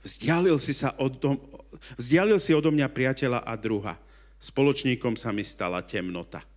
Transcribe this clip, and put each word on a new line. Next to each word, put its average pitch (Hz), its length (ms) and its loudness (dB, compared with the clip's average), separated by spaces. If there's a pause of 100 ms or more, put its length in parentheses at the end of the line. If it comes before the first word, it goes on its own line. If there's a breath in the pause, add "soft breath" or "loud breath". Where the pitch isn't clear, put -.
"Vzdialil 170 560 2
si 135 160 -2
sa - 240 -2
odo-, 135 400 0 (600 loud breath)
vzdialil 180 400 4
si 165 160 2
odo 151 160 4
mňa 147 200 2
priateľa 131 520 0
a 113 160 -8
druha. 104 400 -4 (400 soft breath)
Spoločníkom 131 800 0
sa 110 160 -4
mi 101 80 -4
stala 90 400 -4
temnota." 87 640 -8 (100)